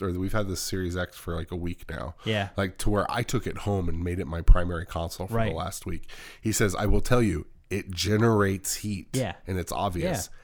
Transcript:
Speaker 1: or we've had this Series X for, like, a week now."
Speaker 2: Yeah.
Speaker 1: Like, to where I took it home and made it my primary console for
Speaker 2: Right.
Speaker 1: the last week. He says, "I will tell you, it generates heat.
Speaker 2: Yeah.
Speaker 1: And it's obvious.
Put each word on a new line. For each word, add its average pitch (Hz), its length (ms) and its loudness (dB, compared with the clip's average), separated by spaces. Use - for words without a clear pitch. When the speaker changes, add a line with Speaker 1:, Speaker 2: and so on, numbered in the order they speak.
Speaker 1:
or 95 100 -2
we've 92 220 -2
had 107 160 2
this 90 120 -4
Series 92 360 -4
X 90 200 -6
for, - 180 -8
like, 82 160 -6
a 92 60 -4
week 87 320 -6
now." - 260 -8
Speaker 2:
Yeah. 107 320 -2
Speaker 1:
Like, 98 220 -2
to - 120 2
where 101 200 2
I 120 120 -2
took 117 240 -2
it - 120 -6
home 95 300 0
and 82 160 0
made 87 160 -2
it 92 60 -6
my 82 160 -4
primary 87 440 6
console 82 400 -6
for 107 80 -6
Speaker 2:
Right. 113 160 0
Speaker 1:
the 82 60 -6
last 87 300 -8
week. 87 200 -6
He 110 120 0
says, 101 220 2
"I - 120 -2
will 98 160 6
tell 123 200 4
you, 98 240 0
it 98 220 -6
generates 101 840 2
heat. 104 360 -8
Speaker 2:
Yeah. 120 200 -2
Speaker 1:
And 92 120 -2
it's - 140 -6
obvious. 101 580 -2